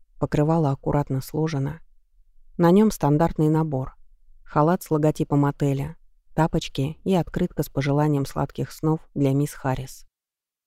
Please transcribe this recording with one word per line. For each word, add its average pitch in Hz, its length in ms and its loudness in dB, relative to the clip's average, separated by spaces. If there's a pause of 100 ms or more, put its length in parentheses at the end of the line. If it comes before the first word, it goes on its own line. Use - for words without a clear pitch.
(200)
покрывало 147 520 2
аккуратно 139 500 -2
сложено. 156 580 -4 (800)
На 170 140 6
нём 208 180 6
стандартный 156 600 2
набор. 156 460 -2 (500)
Халат 156 360 0
с - 80 -14
логотипом 151 560 2
отеля, 143 520 -4 (360)
тапочки 156 680 -2
и 190 100 0
открытка 175 500 -2
с - 60 -8
пожеланием 143 560 0
сладких - 460 -6
снов 156 300 -2 (120)
для 135 200 0
мисс 143 200 -2
Харрис. 131 520 -8 (600)